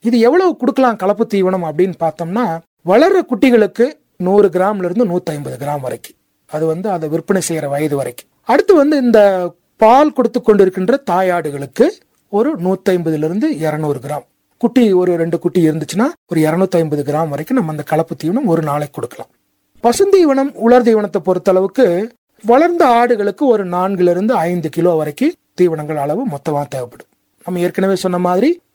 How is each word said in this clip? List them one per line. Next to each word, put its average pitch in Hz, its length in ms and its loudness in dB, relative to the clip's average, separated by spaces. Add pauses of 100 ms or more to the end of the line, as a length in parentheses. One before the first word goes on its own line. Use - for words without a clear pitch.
இது 233 160 2
எவ்வளவு 320 360 4
கொடுக்கலாம் 247 440 0
கலப்பு 202 280 0
தீவனம் 185 400 -2
அப்படின்னு 170 320 -2
பார்த்தோம்னா, 170 460 -4 (400)
வளர்ற 330 380 4
குட்டிகளுக்கு 233 640 2 (320)
நூறு 196 300 4
கிராம்ல 185 380 -2
இருந்து 214 180 0
நூத்தி 175 260 -4
ஐம்பது 147 260 -10
கிராம் 143 260 -6
வரைக்கும், - 340 -12 (320)
அது 156 160 -6
வந்து 170 240 -4
அதை 165 200 -4
விற்பனை 170 320 -2
செய்யற 156 260 -6
வயது 143 300 -2
வரைக்கும். - 320 -8 (160)
அடுத்து 285 300 2
வந்து 294 220 2
இந்த 240 220 4 (600)
பால் 262 360 4
கொடுத்து 233 240 -2
கொண்டிருக்கின்ற 185 560 2 (100)
தாயாடுகளுக்கு 175 800 -2 (480)
ஒரு 240 240 0
நூத்தைம்பதுல 175 680 -2
இருந்து 214 200 -4 (100)
இருநூறு 151 420 -4
கிராம், 139 260 -10 (360)
குட்டி 240 220 2 (100)
ஒரு 180 240 2
ரெண்டு 165 220 -2
குட்டி 180 240 0
இருந்துச்சுன்னா 160 440 -2 (200)
ஒரு 165 140 -4
இருநூத்தி 175 380 0
ஐம்பது 151 240 -2
கிராம் 151 300 -4
வரைக்கும் 151 260 -4
நம்ம 160 140 -4
அந்த 147 120 -10
கலப்பு 160 300 -2
தீவனம் 202 340 -4
ஒரு 165 140 0
நாளைக்கு 143 340 -6
கொடுக்கலாம். - 340 -12 (520)
பசுந்தீவனம், 285 760 2
உலர் 240 300 4
தீவனத்தை 208 340 0
பொறுத்தளவுக்கு 185 640 0 (580)
வளர்ந்த 330 400 4 (100)
ஆடுகளுக்கு 233 520 0
ஒரு 220 220 2
நான்குல 180 460 0
இருந்து 208 260 0
ஐந்து 170 300 -4
கிலோ 170 260 0
வரைக்கும் 156 400 -2 (200)
தீவனங்கள் 156 460 -2
அளவு 151 260 -4
மொத்தமா 147 380 -4
தேவைப்படும். 127 440 -12 (360)
நம்ம 185 140 -6
ஏற்கனவே 185 380 0
சொன்ன 180 220 -4
மாதிரி 180 300 2 (260)